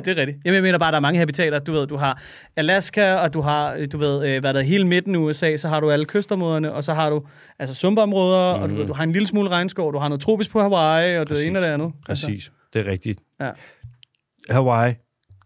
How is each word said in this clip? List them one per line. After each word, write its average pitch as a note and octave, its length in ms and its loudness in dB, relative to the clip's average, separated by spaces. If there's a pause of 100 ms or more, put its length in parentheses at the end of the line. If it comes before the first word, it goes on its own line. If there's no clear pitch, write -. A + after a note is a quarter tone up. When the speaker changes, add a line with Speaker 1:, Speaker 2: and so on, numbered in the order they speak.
Speaker 1:
det F3+ 40 -2
er F#3 80 0
rigtigt. C#3+ 280 -2
Jamen, F3+ 100 4
jeg F#3+ 80 4
mener F3+ 160 4
bare, D#3+ 120 2
der D#3 60 2
er D3+ 40 2
mange D3+ 180 2
habitater. D3+ 400 0
Du D3 140 -6
ved, D3 140 0
du C#3+ 100 -8
har C#3 260 -2 (340)
Alaska, F#3+ 580 2
og E3 200 0
du D#3+ 60 -2
har, D3 340 0
øh, D3+ 180 -6
du D3+ 60 -8
ved, C#3+ 360 0
øh, C3+ 60 -2
hvad C3+ 140 0
der C#3 60 2
er C3+ 40 0
hele F#3 220 2
midten F3+ 280 2
i E3+ 40 0
U D3+ 140 0
S D3 100 -6
A, D#3 140 2
så D3+ 120 -6
har D#3 120 0
du D3+ 100 2
alle D3 140 2
kystområderne, E3+ 680 -2
og C#3+ 120 -6
så D#3 100 -2
har D#3 160 0
du, D3 120 -2 (360)
altså, C3 160 -8
sumpområder, F#3+ 640 2
og F3+ 220 2
du - 140 -2
Speaker 2:
Mhm. D3 60 -2
Speaker 1:
ved, D3 60 -4
du D#3 60 -4
har C#3+ 120 -6
en E3 80 0
lille G3 160 0
smule G3+ 220 0
regnskov, F3 420 -2
du C#3+ 60 -4
har D3 100 -2
noget C#3+ 120 -4
tropisk G#3+ 300 0
på A3 100 0
Hawaii, E3+ 560 2
og E3 40 0
det D3 80 -4
Speaker 2:
Præcis. D3 180 0
Speaker 1:
ene F#3 120 -2
og F#3 40 0
det E3+ 60 0
andet. D3+ 240 -2 (160)
Altså. D3 180 -4
Speaker 2:
Præcis. G2+ 260 -8 (220)
Det G#2+ 120 -2
er G2 40 -2
rigtigt. G2 300 -4 (200)
Speaker 1:
Ja. C3+ 100 -6 (1000)
Speaker 2:
Hawaii. B2 440 2 (520)